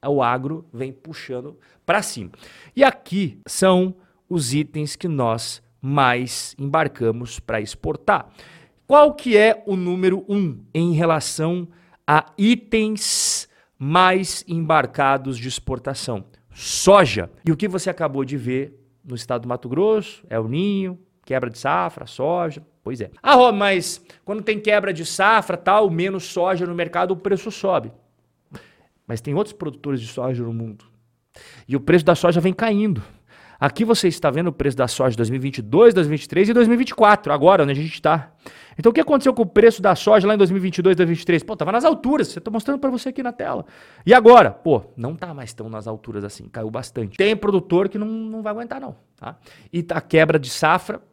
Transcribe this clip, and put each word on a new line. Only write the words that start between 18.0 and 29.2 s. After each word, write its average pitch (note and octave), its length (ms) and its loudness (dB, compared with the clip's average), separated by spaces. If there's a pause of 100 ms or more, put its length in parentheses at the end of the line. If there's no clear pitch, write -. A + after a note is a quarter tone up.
de C#3 100 -8
ver C3 420 -6 (240)
no B2 120 -14
estado A#2+ 280 -6
do A#2+ 60 -12
Mato B2 220 -8
Grosso, G3+ 580 0
El A2+ 180 -2
Niño, F#3 520 -2 (260)
quebra C3 240 -4
de A#2 100 -14
safra, E3 480 -4
soja. D#3+ 560 -4 (200)
Pois A#2 180 -10
é. G2 100 -10 (120)
"Ah, C#4+ 120 6
Rob, B3 220 6
mas G3 480 -2 (180)
quando G#3 200 -8
tem G#3+ 180 -4
quebra G#3 320 0
de E3 140 -8
safra, G3+ 500 0
tal, G3+ 320 2
menos F#3 360 -4
soja F3+ 420 -2
no F3 80 -8
mercado, F3 380 -2
o F#3 40 -2
preço G3 340 -4
sobe." D#3+ 400 -2 (1160)
Mas A#2 140 -8